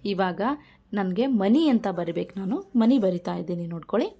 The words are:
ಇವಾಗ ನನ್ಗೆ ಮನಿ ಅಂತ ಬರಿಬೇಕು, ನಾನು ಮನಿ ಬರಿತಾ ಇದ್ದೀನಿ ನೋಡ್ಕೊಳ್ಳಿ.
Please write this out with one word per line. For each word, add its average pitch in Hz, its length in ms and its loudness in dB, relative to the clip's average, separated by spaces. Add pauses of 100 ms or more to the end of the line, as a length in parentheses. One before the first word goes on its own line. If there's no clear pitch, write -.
ಇವಾಗ 185 360 -2 (520)
ನನ್ಗೆ 196 320 0
ಮನಿ 254 420 4
ಅಂತ 233 200 2
ಬರಿಬೇಕು, 175 520 -4
ನಾನು 214 360 -6
ಮನಿ 240 240 6
ಬರಿತಾ 180 360 0
ಇದ್ದೀನಿ 175 320 -6
ನೋಡ್ಕೊಳ್ಳಿ. 196 520 -4